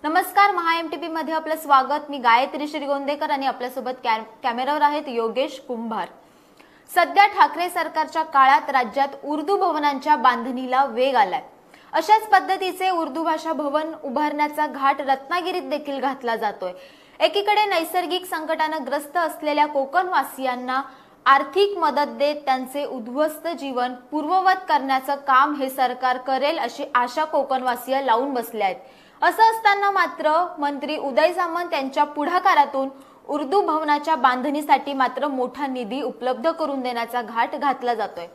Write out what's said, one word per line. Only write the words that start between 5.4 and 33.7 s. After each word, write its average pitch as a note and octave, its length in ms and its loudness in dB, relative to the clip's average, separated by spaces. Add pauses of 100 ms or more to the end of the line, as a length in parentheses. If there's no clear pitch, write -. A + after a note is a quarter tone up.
कुंभार. A3+ 400 -6 (880)
सध्या F4+ 320 6
ठाकरे F#4+ 420 2
सरकारच्या D#4+ 540 -2
काळात C#4+ 480 4
राज्यात C4+ 380 0 (160)
उर्दू D4+ 320 0
भवनांच्या D4+ 600 2
बांधणीला B3+ 680 2
वेग B3+ 300 0
आलाय. F#3 280 2 (500)
अशाच G#4+ 360 4
पद्धतीचे F#4+ 600 2
उर्दू D#4+ 340 -2
भाषा D#4+ 280 -2
भवन D4 300 -2 (220)
उभारण्याचा D4 600 -2
घाट C#4 340 0
रत्नागिरीत E4 640 -2
देखील C#4 380 -6
घातला B3+ 360 -2
जातोय. F#3+ 360 -4 (480)
एकीकडे G4+ 440 2
नैसर्गिक F4+ 600 -2
संकटानं D#4 520 -4 (100)
ग्रस्त D4+ 300 -6
असलेल्या D4+ 500 0
कोकणवासियांना C4+ 1160 0 (440)
आर्थिक D#4+ 520 4
मदत D4 300 2
देत C#4+ 280 0
त्यांचे C4 480 -4
उद्ध्वस्त C4+ 640 -4
जीवन C4 460 -4
पूर्ववत F4+ 760 0
करण्याचं C4+ 460 0
काम C#4 400 4
हे C4+ 160 -4
सरकार B3+ 460 0
करेल, C4+ 420 -2
अशी A#3+ 260 -6 (100)
आशा B3 300 -4
कोकणवासीय C4 800 -2
लावून C4 320 0
बसले A3+ 300 -4
आहेत. F#3 120 -2 (460)
असं F4 200 2
असताना G#4 480 4
मात्र E4+ 680 0
मंत्री C#4+ 380 -4
उदय D4 360 2
सामंत F4 420 -2
यांच्या C#4 300 0
पुढाकारातून D4 840 2 (400)
उर्दू D4+ 340 2
भवनाच्या D#4 540 0